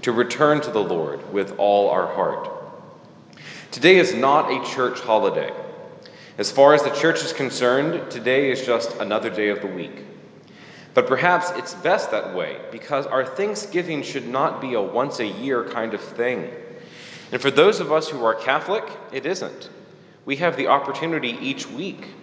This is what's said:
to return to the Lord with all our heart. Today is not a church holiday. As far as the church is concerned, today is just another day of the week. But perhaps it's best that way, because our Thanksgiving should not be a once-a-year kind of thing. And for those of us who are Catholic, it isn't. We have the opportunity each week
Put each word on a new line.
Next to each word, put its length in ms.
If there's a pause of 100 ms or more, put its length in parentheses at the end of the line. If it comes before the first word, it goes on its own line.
to 100
return 520
to 80
the 120
Lord 520
with 240
all 320
our 160
heart. 420 (1200)
Today 260
is 160
not 360
a 140
church 360
holiday. 500 (880)
As 140
far 200
as 120
the 60
church 340
is 80
concerned, 800
today 400
is 120
just 360
another 280
day 200
of 120
the 60
week. 380 (920)
But 140
perhaps 480
it's 180
best 380
that 200
way, 260 (120)
because 380
our 160
Thanksgiving 800
should 260
not 320
be 140
a 60
once-a-year 840
kind 300
of 60
thing. 480 (840)
And 100
for 80
those 300
of 100
us 200
who 140
are 100
Catholic, 500 (260)
it 160
isn't. 420 (560)
We 120
have 200
the 120
opportunity 720
each 280
week 380 (160)